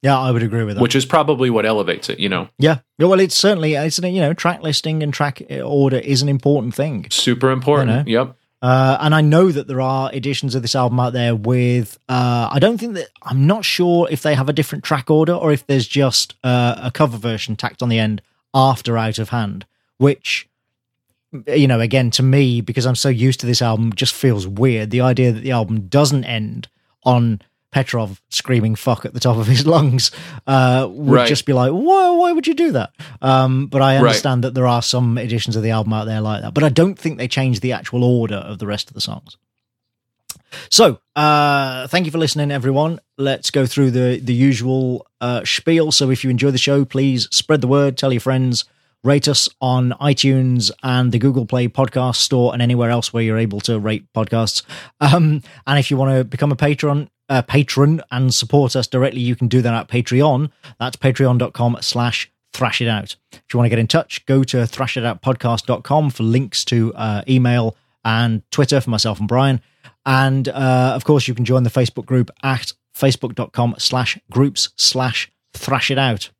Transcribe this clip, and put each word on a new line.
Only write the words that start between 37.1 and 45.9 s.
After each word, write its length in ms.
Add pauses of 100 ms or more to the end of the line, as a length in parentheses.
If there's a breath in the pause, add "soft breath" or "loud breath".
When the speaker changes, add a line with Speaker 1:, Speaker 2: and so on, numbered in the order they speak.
Speaker 1:
they 100
change 320
the 100
actual 320
order 320
of 240
the 80
rest 240
of 40
the 60
songs. 360 (1300 loud breath)
So, 300 (160)
uh, 720
thank 180
you 60
for 60
listening, 320
everyone. 480 (200)
Let's 320
go 160
through 260
the, 300
the 120
usual, 720 (140)
uh, 240
spiel. 480